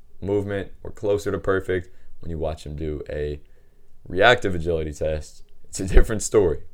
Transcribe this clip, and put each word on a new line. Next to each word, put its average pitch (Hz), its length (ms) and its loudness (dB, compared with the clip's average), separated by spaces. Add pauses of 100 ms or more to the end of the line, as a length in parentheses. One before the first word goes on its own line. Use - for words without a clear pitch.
(200)
movement 101 520 -4 (100)
or - 80 -10
closer 104 400 -2
to 98 80 -2
perfect. 92 520 -2 (300)
When 82 100 -8
you 82 80 -6
watch 76 260 -6
them 73 120 -10
do 76 340 -6
a 73 300 -6 (680)
reactive 101 460 4
agility 80 380 -2
test, 78 500 -6 (260)
it's - 120 -8
a 95 60 -4
different 110 360 8
story. 90 360 4 (140)